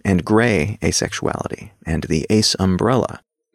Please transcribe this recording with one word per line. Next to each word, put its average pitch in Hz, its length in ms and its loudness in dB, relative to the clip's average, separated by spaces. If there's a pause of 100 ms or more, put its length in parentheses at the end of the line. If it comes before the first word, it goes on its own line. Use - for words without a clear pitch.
and 92 180 2
gray 107 580 2
asexuality - 880 -4 (140)
and 80 200 -2
the 78 240 -2
ace 107 280 2
umbrella, 95 640 0 (360)